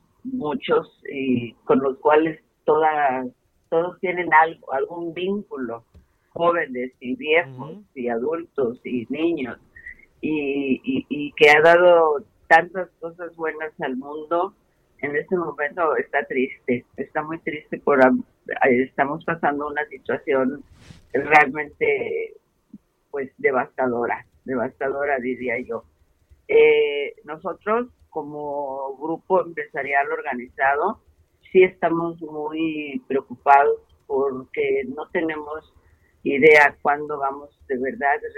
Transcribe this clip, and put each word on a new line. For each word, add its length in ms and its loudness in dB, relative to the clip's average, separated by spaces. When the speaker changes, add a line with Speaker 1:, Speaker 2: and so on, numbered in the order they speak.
Speaker 1:
muchos 760 -4
y 440 -2
con 140 2
los 200 -2
cuales 420 2
todas, 640 2
todos 300 -2
tienen 340 -4
algo, 380 2
algún 420 -4
vínculo, 680 -6
jóvenes 680 -2
y 160 -6
viejos 560 0
Speaker 2:
Ujú. 120 -18
Speaker 1:
y 140 -6
adultos 760 -4
y 260 -4
niños, 480 -4
y, 600 -2
y, 260 -4
y 240 -6
que 180 8
ha 100 8
dado 640 8
tantas 420 4
cosas 360 -12
buenas 440 -6
al 160 -4
mundo, 580 -4
en 160 -4
este 200 -2
momento 600 -2
está 280 -2
triste, 640 -4
está 260 -6
muy 180 -10
triste 380 -10
por 240 2
am-, 220 4
eh, 340 0
estamos 420 -4
pasando 420 -4
una 200 -6
situación 760 -4
realmente, 1200 0
pues, 260 -8
devastadora, 880 -2
devastadora, 760 -4
diría 400 -6
yo. 260 -10
Eh, 680 4
nosotros, 640 -6
como 880 -8
grupo 460 -2
empresarial 720 -4
organizado, 880 -2
sí 120 8
estamos 600 0
muy 840 -6
preocupados 720 2
porque 800 -2
no 160 -12
tenemos 640 -6
idea 580 6
cuándo 360 -2
vamos 320 -6
de 120 -4
verdad 420 -2
de 180 -12